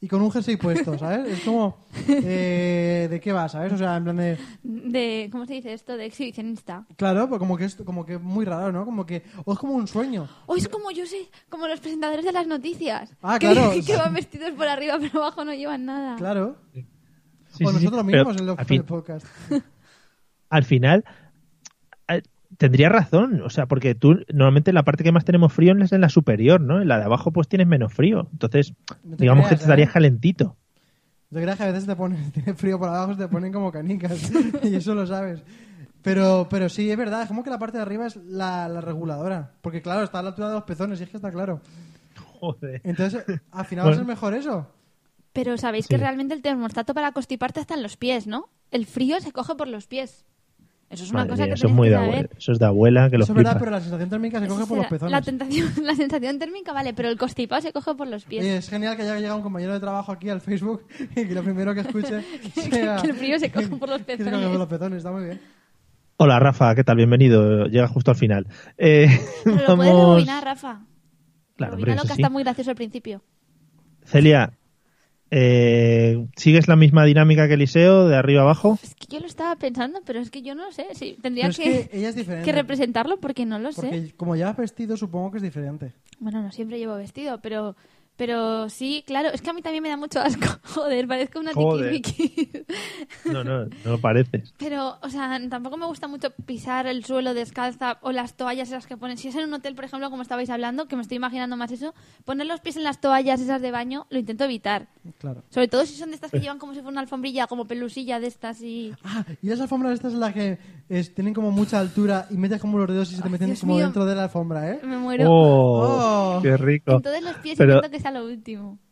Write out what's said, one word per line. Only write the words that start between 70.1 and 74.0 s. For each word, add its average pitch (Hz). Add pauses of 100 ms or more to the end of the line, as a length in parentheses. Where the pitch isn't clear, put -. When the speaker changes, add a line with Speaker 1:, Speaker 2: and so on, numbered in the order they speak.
Speaker 2:
Rafa. 262 (760)
Speaker 3:
Claro, -
hombre, 104
Speaker 2:
Rebobínalo, 110
Speaker 3:
eso -
Speaker 2:
que -
Speaker 3:
sí. -
Speaker 2:
está 269
muy 269
gracioso 247
al 240
principio. 220 (840)